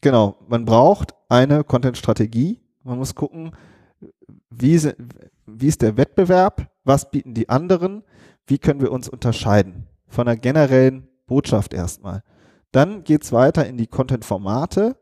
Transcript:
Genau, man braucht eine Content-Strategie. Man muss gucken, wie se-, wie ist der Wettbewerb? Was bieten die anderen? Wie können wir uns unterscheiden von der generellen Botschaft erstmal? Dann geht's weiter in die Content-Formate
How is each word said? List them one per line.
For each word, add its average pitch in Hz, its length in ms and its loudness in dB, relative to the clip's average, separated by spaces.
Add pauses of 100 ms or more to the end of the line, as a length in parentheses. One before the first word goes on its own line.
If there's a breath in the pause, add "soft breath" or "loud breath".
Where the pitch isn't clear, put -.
Genau, 113 360 2 (100)
man 117 180 -4
braucht 127 480 4 (160)
eine 143 340 4
Content-Strategie. 120 960 -2 (220)
Man 123 160 -10
muss 131 160 -8
gucken, 165 360 -10 (960 soft breath)
wie 127 280 2
se-, 151 180 0 (520)
wie 113 200 -4
ist - 140 0
der 107 160 0
Wettbewerb? 185 720 2 (160)
Was 139 280 0
bieten 131 220 -8
die 113 160 -4
anderen? 180 540 -2 (440 soft breath)
Wie - 100 0
können 143 240 0
wir 135 100 0
uns 127 180 -8
unterscheiden 104 800 -2 (200)
von 123 180 -4
der 117 120 0
generellen 131 680 2 (200)
Botschaft 123 460 -2
erstmal? 90 500 -10 (480 soft breath)
Dann 175 320 0
geht's - 280 -2
weiter 135 360 2
in 123 100 -12
die 113 100 -6
Content-Formate 127 1160 -4